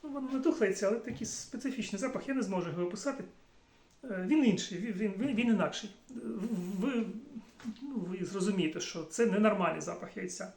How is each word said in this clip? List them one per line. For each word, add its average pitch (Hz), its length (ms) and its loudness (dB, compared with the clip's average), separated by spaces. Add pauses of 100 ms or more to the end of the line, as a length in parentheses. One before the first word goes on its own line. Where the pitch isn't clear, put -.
Ну, 302 60 -8
воно 269 220 -4
не 262 80 0
тухле 247 280 4
яйце, 190 200 2
але 226 120 4
такий 226 280 -6
специфічний - 720 -6
запах, 262 280 -2
я 269 60 -2
не 262 80 2
зможу 185 280 0
його 165 140 -2
описати. 214 400 -4 (800)
Е, 190 240 -4
він 294 180 6
інший, 190 320 4
він, 214 160 -2
він, 196 240 0
він, 262 180 0
він 240 120 4
інакший. 202 420 2 (200)
В-, 196 720 -4
ви, 233 260 2 (760)
ну, 269 140 -8
ви 180 300 -4
зрозумієте, 185 540 0
що 170 240 -6
це 233 220 2
ненормальний 190 560 4
запах - 360 -8
яйця. 185 400 -8